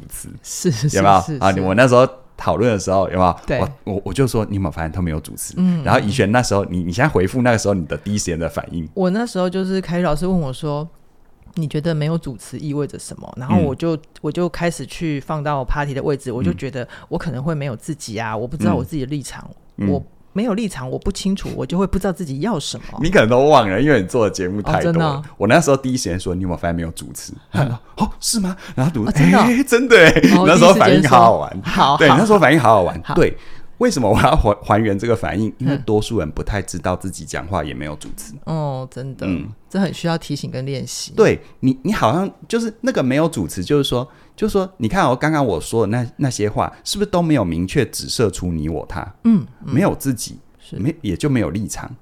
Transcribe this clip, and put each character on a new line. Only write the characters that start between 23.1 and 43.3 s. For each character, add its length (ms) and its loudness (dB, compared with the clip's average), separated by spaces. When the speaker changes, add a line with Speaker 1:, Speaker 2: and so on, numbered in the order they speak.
Speaker 1:
能 80 4
都 220 4
忘 180 6
了， 140 0
因 80 4
为 100 6
你 80 -2
做 180 2
的 80 2
节 140 -4
目 140 -4
太 120 -2
多 0 -
了。 60 2
Speaker 2:
哦， 40 0
真 100 0
的 120 0
哦。 180 -4
Speaker 1:
我 100 0
那 120 6
时 120 4
候 40 6
第 160 -2
一 60 0
时 60 -6
间 160 -4
说 160 -4
，“你 80 -4
有 40 -4
没 60 -2
有 40 -4
发 100 -4
现 80 -2
没 80 -4
有 80 -6
主 220 -14
持？” 200 -14
Speaker 2:
嗯。 120 2
Speaker 1:
他 20 2
说 140 -4
，“哦， 220 0
是 200 -2
吗？” 160 -2
然 100 0
后 80 0
读， 100 -2
Speaker 2:
哦， 80 0
真 200 6
的 60 8
哦。 40 8
Speaker 1:
哎， 220 4
真 240 2
的 100 6
耶。 400 8
Speaker 2:
哦， 80 4
Speaker 1:
那 100 8
时 80 6
候 120 10
反 200 6
应 140 6
好 100 8
好 200 8
玩。 120 -6
Speaker 2:
第 80 -10
一 40 -10
时 20 -16
间 100 -4
说。 80 4
好， 140 4
Speaker 1:
对， 120 6
Speaker 2:
好。 80 6
Speaker 1:
那 80 4
时 60 2
候 80 8
反 140 6
应 60 6
好 160 6
好 80 4
玩。 200 -4
Speaker 2:
好。 120 -6
Speaker 1:
对， 200 4
为 100 2
什 100 -2
么 100 2
我 120 4
要 140 4
还-， 260 4
还 200 2
原 160 0
这 100 -4
个 80 2
反 220 -4
应？ 200 -2
因 100 -4
为 120 0
多 200 0
数 200 -2
人 120 -4
不 120 -8
太 180 -4
知 160 -10
道 180 -2
自 140 -8
己 160 -12
讲 220 -8
话 160 -4
也 100 -8
没 120 -10
有 100 -10
主 200 -16
持。 180 -16
Speaker 2:
嗯。 100 -6
哦， 340 -6
真 260 -12
的。 120 -10
Speaker 1:
嗯。 220 -4
Speaker 2:
这 120 -4
很 140 0
需 140 -6
要 100 0
提 180 -8
醒 140 -10
跟 160 -8
练 200 -8
习。 300 -12
Speaker 1:
对， 240 4
你， 240 2
你 80 -2
好 220 2
像 160 -2
就 120 -2
是 220 -6
那 100 0
个 120 0
没 140 0
有 100 2
主 200 -4